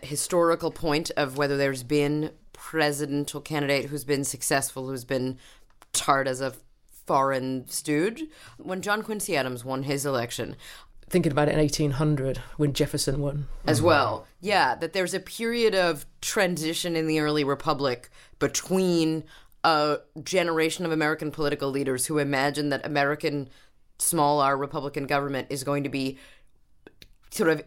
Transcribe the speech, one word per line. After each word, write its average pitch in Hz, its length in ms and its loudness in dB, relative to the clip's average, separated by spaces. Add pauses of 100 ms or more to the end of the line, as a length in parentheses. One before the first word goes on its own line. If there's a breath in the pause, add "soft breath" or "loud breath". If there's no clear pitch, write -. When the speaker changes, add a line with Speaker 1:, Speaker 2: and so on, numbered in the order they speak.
Speaker 1:
historical 165 680 2
point - 460 0
of 135 220 -2
whether 143 180 2
there's 135 260 0
been 147 480 0 (220)
presidential 143 880 -2
candidate 143 460 -2
who's 139 180 -8
been 139 180 0
successful, 135 680 -2
who's 131 160 -8
been 131 340 -2 (540 soft breath)
tarred 135 360 2
as 131 120 -4
a 135 120 -2 (540)
foreign 131 640 0
stooge. 180 560 -2 (320 loud breath)
When 185 240 -8
John 208 220 -2
Quincy 208 340 -4
Adams 127 260 -2
won 131 200 -4
his 143 240 -2
election, 120 500 -2 (580 loud breath)
Speaker 2:
Thinking 170 180 4
about 147 160 4
it - 40 2
in 156 80 2
eighteen 147 320 2
hundred 135 460 0 (180 loud breath)
when 147 160 2
Jefferson 139 480 0
won. 143 260 -4 (200)
Speaker 1:
As 117 120 4
Speaker 2:
Mm-hmm. 147 80 4
Speaker 1:
well. 131 400 4 (140)
Yeah, 175 340 4
that 165 200 -6
there's 185 200 0
a 185 60 -4
period 226 540 0
of 175 320 2 (140)
transition 170 760 0
in 160 100 0
the 156 140 2
early 151 240 2
republic 139 640 0 (300 soft breath)
between 165 840 2 (380 soft breath)
a 151 360 4 (240)
generation 165 640 0
of 165 80 -2
American 156 380 0
political 143 400 -2
leaders 131 360 -2
who 151 120 0
imagine 143 520 0
that 135 140 -2
American 147 640 -2 (500 soft breath)
small 147 420 2
R 139 160 4
republican 139 500 -6
government 139 440 -2
is 135 120 -4
going 143 220 -2
to 139 40 -4
be 135 300 -4 (1120 loud breath)
sort 165 200 2
of 151 160 0